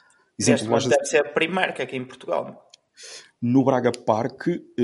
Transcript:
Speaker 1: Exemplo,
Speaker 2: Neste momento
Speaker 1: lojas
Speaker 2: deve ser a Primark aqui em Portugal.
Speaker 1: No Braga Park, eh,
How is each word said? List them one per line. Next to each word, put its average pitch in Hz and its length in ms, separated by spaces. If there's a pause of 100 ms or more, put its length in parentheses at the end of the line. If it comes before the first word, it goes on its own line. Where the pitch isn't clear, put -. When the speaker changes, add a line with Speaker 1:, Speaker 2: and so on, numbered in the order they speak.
(360)
Speaker 1:
Exemplo, 117 180
Speaker 2:
Neste 107 140
momento - 20 (140)
Speaker 1:
lojas 127 60
Speaker 2:
deve - 160
ser 156 120
a 147 140
Primark 165 480
aqui 131 160
em 127 80
Portugal. - 640 (720)
Speaker 1:
No 123 240
Braga 123 280
Park, 117 560
eh, 175 120 (240)